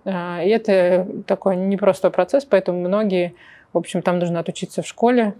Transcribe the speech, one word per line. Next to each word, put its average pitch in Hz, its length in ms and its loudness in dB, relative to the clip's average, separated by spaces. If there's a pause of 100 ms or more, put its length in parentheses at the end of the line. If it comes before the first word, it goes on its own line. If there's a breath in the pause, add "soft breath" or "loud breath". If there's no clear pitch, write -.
А, 175 400 -6
и 196 60 2
это 185 560 2 (200)
такой 190 300 0
непростой 190 540 0
процесс, 185 340 0
поэтому 185 360 2
многие, 185 540 0 (380 loud breath)
в 175 60 -2
общем, 170 240 -4
там 180 160 0
нужно 170 220 -2
отучиться - 420 -8
в - 40 -16
школе, 233 540 0